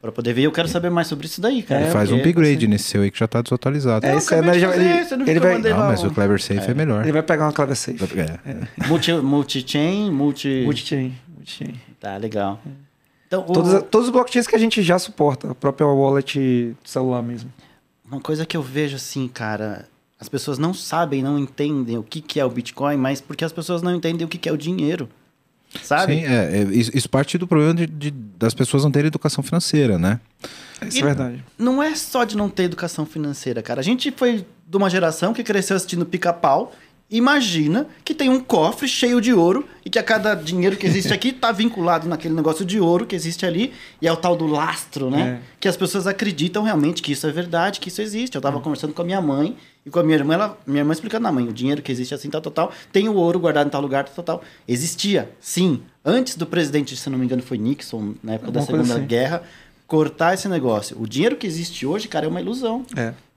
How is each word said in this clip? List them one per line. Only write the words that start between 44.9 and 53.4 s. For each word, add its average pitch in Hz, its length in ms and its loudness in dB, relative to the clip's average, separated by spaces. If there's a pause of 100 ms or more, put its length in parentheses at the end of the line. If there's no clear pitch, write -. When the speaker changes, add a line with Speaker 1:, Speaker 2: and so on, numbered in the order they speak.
Speaker 1:
né? 127 320 0
Speaker 2:
É. - 40 -20 (140)
Speaker 1:
Que 196 80 0
as 175 80 0
pessoas 190 300 -2
acreditam 196 560 -2
realmente 170 400 0
que 147 100 -4
isso 139 140 -4
é 151 40 0
verdade, 175 500 -2
que - 80 -10
isso 180 120 -10
existe. 220 360 -6
Eu 139 40 -4
tava 139 180 0
Speaker 2:
É. 127 40 -6
Speaker 1:
conversando 151 320 -4
com 175 80 -6
a - 20 -2
minha 190 160 -2
mãe, 151 340 0 (300)
E 143 60 -16
com 170 80 0
a 175 60 4
minha 156 120 4
irmã, 147 180 2
ela, 202 320 -2
minha 143 140 0
irmã 147 120 2
explicando, 220 320 -4
"Não, 196 80 0
mãe, 123 160 0
o 113 40 -6
dinheiro 135 300 -2
que 139 80 -10
existe 127 240 -4
é - 20 -8
assim, 143 140 -10
tal, 156 100 -4
tal, 156 120 -10
tal. - 200 -2 (200)
Tem 208 160 2
o 214 60 0
ouro 175 260 4